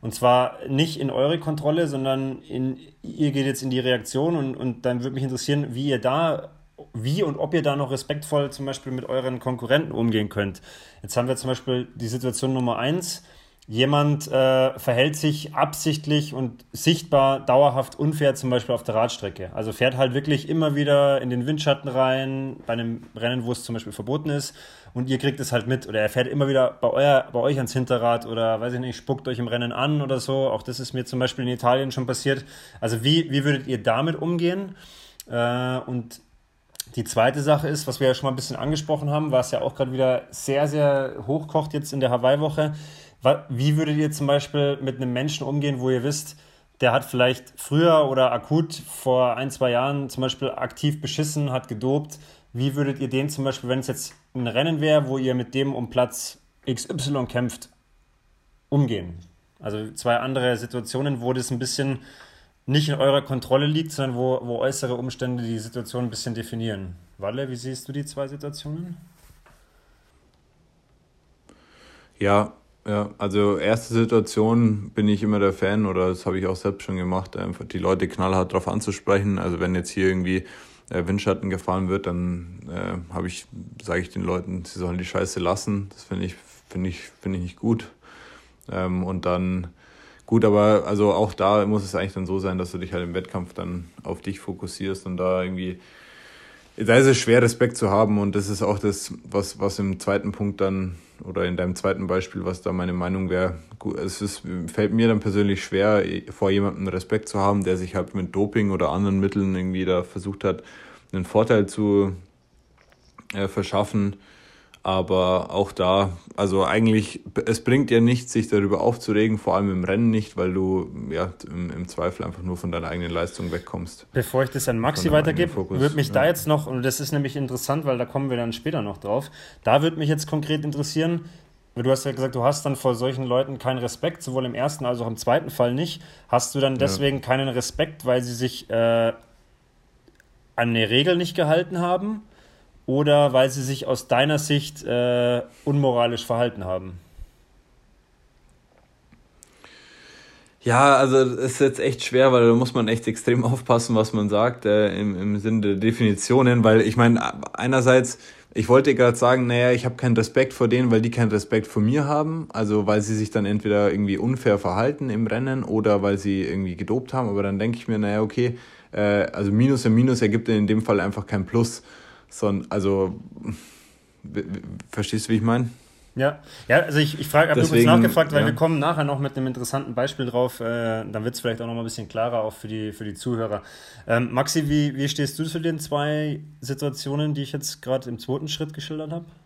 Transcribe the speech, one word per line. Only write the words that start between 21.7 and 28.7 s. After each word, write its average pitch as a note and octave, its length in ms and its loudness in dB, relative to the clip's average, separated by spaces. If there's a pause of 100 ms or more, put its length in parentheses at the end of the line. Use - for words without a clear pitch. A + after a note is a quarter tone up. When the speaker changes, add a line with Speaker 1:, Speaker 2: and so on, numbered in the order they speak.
Speaker 1:
rein, C3 680 0 (100)
bei A#2+ 60 -2
einem A#2 280 -4 (140)
Rennen, A#2+ 280 -2
wo A#2+ 80 -4
es A#2+ 120 -6
zum A#2+ 100 -8
Beispiel A2 180 -8
verboten C#3+ 380 -6
ist, C#3+ 240 -4 (400)
und B2+ 160 -4
ihr C3 80 0
kriegt C#3 220 -2
es - 120 -6
halt A#2 140 0
mit. B2 220 -2
Oder A2 140 -2
er G#2+ 80 2
fährt B2+ 180 0
immer C#3 200 0
wieder C3 320 2
bei - 120 2
euer, C#3 420 4
bei A#2+ 60 0
euch C3+ 180 2
ans B2+ 160 -4
Hinterrad A#2 540 0
oder, A2+ 340 0
weiß B2 120 -4